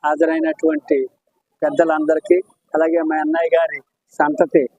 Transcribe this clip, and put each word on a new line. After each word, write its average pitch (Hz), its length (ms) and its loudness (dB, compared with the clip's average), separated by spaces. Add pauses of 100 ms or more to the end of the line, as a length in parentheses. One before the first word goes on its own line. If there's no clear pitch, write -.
హాజరైనటువంటి 156 920 0 (640)
పెద్దలందరికీ, 156 760 0 (360)
అలాగే 165 260 0 (100)
మా 156 140 -2
అన్నయ్య 165 320 -2
గారి 330 220 0 (400)
సంతతి 151 440 2 (160)